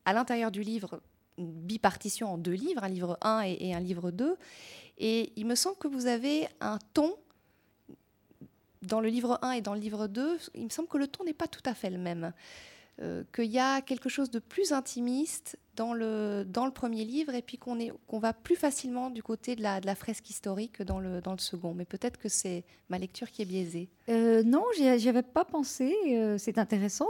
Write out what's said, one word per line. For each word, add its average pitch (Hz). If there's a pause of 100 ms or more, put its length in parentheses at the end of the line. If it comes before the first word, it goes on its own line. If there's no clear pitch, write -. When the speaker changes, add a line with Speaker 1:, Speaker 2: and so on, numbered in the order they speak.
Speaker 1:
à 190
l'intérieur 233
du 196
livre 202 (360)
une 170
bipartition 196
en 170
deux 175
livres, 262
un -
livre 175
un 220
et, 185
et 180
un 175
livre 180
deux. 269 (600)
Et 226
il 214
me 240
semble 381
que 302
vous 254
avez 269 (140)
un 214 (140)
ton, 311 (1700)
dans 220
le 220
livre 240
un 254
et 240
dans 202
le 214
livre 214
deux, 277 (180)
il -
me 214
semble 330
que 302
le 277
ton 370
n'est 320
pas 330
tout -
à 247
fait 202
le 185
même. 175 (680)
Euh, 175 (100)
qu'il 233
y 220
a 269
quelque 262
chose 269
de 233
plus 370
intimiste 254 (180)
dans 226
le, 214
dans 233
le 269
premier 226
livre 277
et 240
puis 240
qu'on 240
est, 233 (140)
qu'on 220
va 226
plus -
facilement 254
du 233
côté 226
de 220
la, 196
de 190
la 196
fresque -
historique 208
dans 190
le, 185
dans 190
le 185
second. 175
Mais 175
peut-être 240
que 208
c'est 180 (260)
ma 180
lecture 190
qui -
est 202
biaisée. 180 (200)
Speaker 2:
Euh, 226
non, 269 (120)
j'y, 262
j'y 233
avais 240
pas 320
pensé. 285 (140)
Euh, 220
c'est 202
intéressant. 208